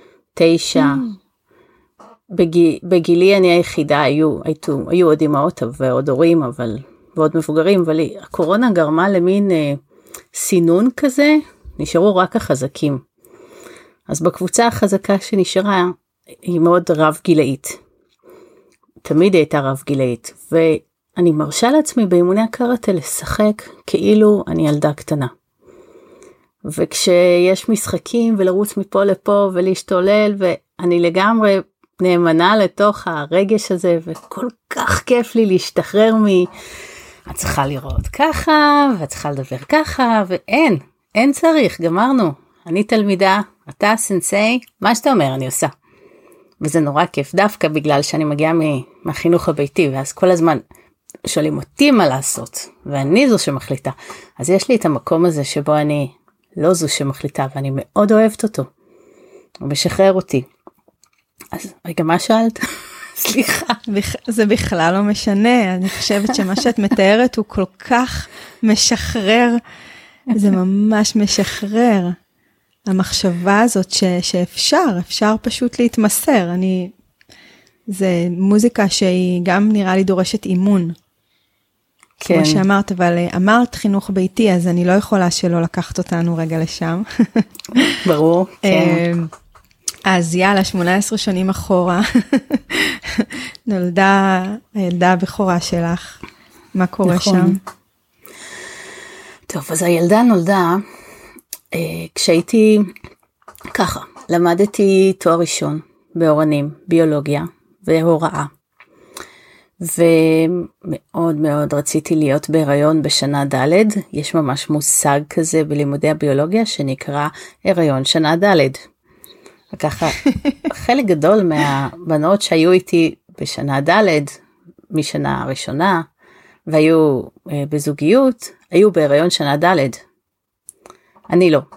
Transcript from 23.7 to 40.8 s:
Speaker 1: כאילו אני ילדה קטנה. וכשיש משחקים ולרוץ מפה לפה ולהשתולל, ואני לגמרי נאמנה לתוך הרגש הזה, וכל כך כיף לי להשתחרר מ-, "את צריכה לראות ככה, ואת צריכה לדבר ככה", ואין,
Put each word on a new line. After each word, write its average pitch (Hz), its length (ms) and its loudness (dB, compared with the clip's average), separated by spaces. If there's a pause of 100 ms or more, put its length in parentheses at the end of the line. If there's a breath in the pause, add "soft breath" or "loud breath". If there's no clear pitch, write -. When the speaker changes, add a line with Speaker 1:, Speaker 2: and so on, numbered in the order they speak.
Speaker 1:
כאילו 208 600 4
אני 160 200 0
ילדה 147 260 0
קטנה. 143 340 -4 (1400 soft breath)
וכשיש 180 1040 2
משחקים 226 680 -2
ולרוץ 190 400 -2
מפה 196 260 -2
לפה 202 500 0
ולהשתולל, 190 840 0
ואני 175 600 -2
לגמרי 196 580 2 (440)
נאמנה 175 560 2
לתוך 202 500 0
הרגש 180 640 -2
הזה, 170 320 0
וכל 175 440 -12 (220)
כך - 340 -4
כיף 240 320 0
לי 226 100 4
להשתחרר 202 720 0
מ-, 202 300 2 (840 loud breath)
"את - 60 -14
צריכה - 300 -4
לראות 139 420 -6
ככה, 294 800 2 (120)
ואת 151 100 -6
צריכה - 220 -8
לדבר 135 260 -8 (120)
ככה", 247 580 0
ואין, 214 500 0 (380)